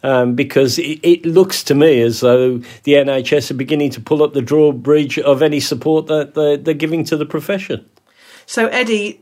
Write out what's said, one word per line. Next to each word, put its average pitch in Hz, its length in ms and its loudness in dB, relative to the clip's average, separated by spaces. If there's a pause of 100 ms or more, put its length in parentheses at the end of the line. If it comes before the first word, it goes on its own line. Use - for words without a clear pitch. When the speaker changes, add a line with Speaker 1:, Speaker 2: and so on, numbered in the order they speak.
Speaker 1:
um, 123 320 0
because 135 440 0
it, 156 240 -8
it 170 220 2
looks 185 380 2
to 143 120 0
me 143 260 4
as 117 200 0
though 127 380 2 (240)
the 143 120 2
N 139 140 4
H 135 240 -2
S 147 180 0
are 143 40 -6
beginning 143 360 -2
to - 80 -14
pull 147 240 0
up 147 100 0
the 139 80 -2
drawbridge 143 800 0
of 139 220 2
any 151 180 2
support 156 480 -2
that 151 260 -4
they're, 147 220 0
they're 156 180 -4
giving 156 320 -4
to 160 120 -2
the 147 80 -6
profession. 190 640 -8 (560)
Speaker 2:
So, 226 220 -2
Eddie, 214 540 -2